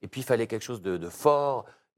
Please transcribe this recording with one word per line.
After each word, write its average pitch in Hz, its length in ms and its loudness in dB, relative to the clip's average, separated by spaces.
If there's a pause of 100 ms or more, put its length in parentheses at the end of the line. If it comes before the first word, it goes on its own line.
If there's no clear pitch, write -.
Et 98 60 -12
puis, 131 140 -8
il - 20 -8
fallait 117 240 2
quelque 110 160 -4
chose 117 180 -8
de, 92 160 0
de 85 120 -6
fort, 143 560 2 (320)